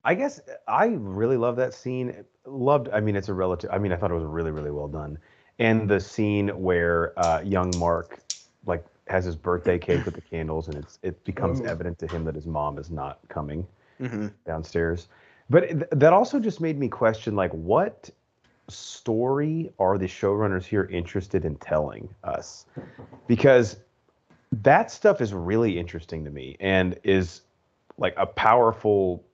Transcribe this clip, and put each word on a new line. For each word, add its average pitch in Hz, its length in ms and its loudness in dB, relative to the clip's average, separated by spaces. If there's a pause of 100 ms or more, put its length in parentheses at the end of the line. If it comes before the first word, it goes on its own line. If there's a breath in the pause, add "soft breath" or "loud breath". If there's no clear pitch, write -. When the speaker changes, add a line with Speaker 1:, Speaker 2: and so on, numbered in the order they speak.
Speaker 1:
I 151 100 4
guess 277 260 -4 (260)
I 175 200 2
really 117 500 0
love 120 200 0
that 127 160 -2
scene. 127 520 -8 (200)
Loved, 135 460 0
I 104 80 0
mean, 107 160 2
it's 98 140 -2
a 101 40 -4
relative, 92 380 -2
I 95 60 -2
mean, 98 160 0
I - 20 2
thought 92 160 -2
it 87 40 0
was 80 100 -2
really, 80 260 -4
really 76 200 -6
well 73 180 -6
done. 76 280 -10 (420 soft breath)
And 113 300 2
the 101 100 4
scene 104 500 0
where, 85 680 0
uh, 82 240 0
young 92 360 0
Mark, 85 420 -2 (460)
like, 85 200 -4 (220)
has 92 160 0
his 87 140 -4
birthday 87 400 0
cake 87 260 0
with 82 120 -6
the - 60 -14
candles, 80 460 -6
and 76 100 -10
it's, - 260 -16
it 92 200 -8
becomes 90 380 -4
Speaker 2:
Ooh. - 40 -6
Speaker 1:
evident 85 340 -8
to 85 80 -8
him 82 180 -6
that 78 100 -6
his 76 120 -12
mom 73 300 -4
is 76 120 -14
not 69 300 -10 (100)
coming 78 380 -8 (340 soft breath)
Speaker 3:
Mm-hmm. 113 260 -6 (180)
Speaker 1:
downstairs. 82 640 -2 (420 soft breath)
But - 200 6
th-, 160 220 -4
that 151 200 6
also 226 280 4
just 214 200 -4
made 160 180 -2
me 135 120 -2
question, 110 480 0
like, 92 140 2
what 98 580 0 (580)
story 139 1120 -2
are 98 180 4
the 92 100 0
showrunners 98 560 0
here 98 220 0
interested 87 600 -4
in 78 120 -2
telling - 520 -4 (140)
us? - 420 -10 (640 loud breath)
Because 123 500 6 (760)
that 139 400 4
stuff 202 300 2
is 104 120 -2
really 98 460 0
interesting 82 460 -8
to 71 60 -10
me 69 280 -14
and 95 440 2
is, 95 380 2 (560)
like, - 200 0
a 98 80 2
powerful 107 1000 4 (100)